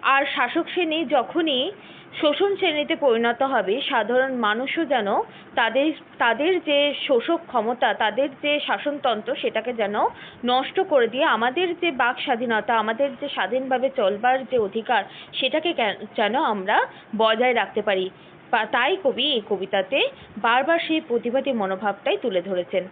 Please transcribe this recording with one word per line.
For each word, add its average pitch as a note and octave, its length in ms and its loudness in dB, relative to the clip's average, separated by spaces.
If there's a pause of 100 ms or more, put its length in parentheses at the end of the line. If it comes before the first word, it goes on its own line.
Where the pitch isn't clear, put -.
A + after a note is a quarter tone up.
আর C4+ 220 4 (120)
শাসক C#4+ 360 0
শ্রেণী D#4+ 320 0
যখনই D4 680 0 (480)
শোষণ F4 360 2
শ্রেণীতে D#4 400 0
পরিণত A#3 460 2
হবে, A#3+ 380 0
সাধারণ B3+ 540 0
মানুষও A#3 500 -2
যেন B3 380 0 (320)
তাদের, C4 380 2 (260)
তাদের C#4+ 420 2
যে C#4+ 340 2 (140)
শোষক C#4 380 2
ক্ষমতা, A#3 480 0
তাদের A3 340 0 (140)
যে D4 180 2
শাসনতন্ত্র, A#3+ 760 -2
সেটাকে A3+ 360 -2
যেন G#3 220 -2 (500)
নষ্ট B3+ 360 0
করে C#4+ 280 4
দিয়ে B3+ 160 0
আমাদের C4+ 560 2
যে F4 100 2
বাক B3+ 300 0
স্বাধীনতা, A3+ 580 0
আমাদের A3+ 320 0 (100)
যে C#4+ 80 -6
স্বাধীনভাবে B3+ 680 -2
চলবার A#3+ 480 2
যে B3 140 -2
অধিকার, G#3+ 460 0 (280)
সেটাকে D#4 400 -2
কে-, A3 340 -2 (100)
যেন G#3+ 180 2
আমরা B3 520 0 (300)
বজায় A3 380 4
রাখতে G#3 280 -2
পারি। F#3+ 280 0 (400)
পা-, A3 160 0
তাই B3+ 380 2
কবি C4 280 0
এই A3+ 160 0
কবিতাতে G3+ 600 0 (300)
বারবার C4 400 2
সেই E4 220 0
প্রতিবাদী C4 520 -2
মনোভাবটাই G3+ 640 -2
তুলে G3 260 -2
ধরেছেন। F3+ 500 -4